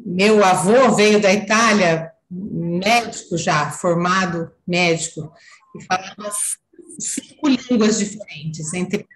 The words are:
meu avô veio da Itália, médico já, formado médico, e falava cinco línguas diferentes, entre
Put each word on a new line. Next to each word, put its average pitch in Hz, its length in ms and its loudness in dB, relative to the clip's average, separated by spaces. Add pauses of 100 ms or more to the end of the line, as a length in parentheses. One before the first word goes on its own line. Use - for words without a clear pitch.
meu 202 380 4
avô 190 520 4
veio 208 260 4
da 196 120 4
Itália, 208 800 0 (200)
médico 185 1080 -4
já, 151 320 0
formado 175 840 -2 (140)
médico, 165 640 -2 (440)
e - 80 -18
falava 196 480 -8 (680)
cinco - 480 -8
línguas 220 520 2
diferentes, 156 760 -10
entre 185 320 -6 (100)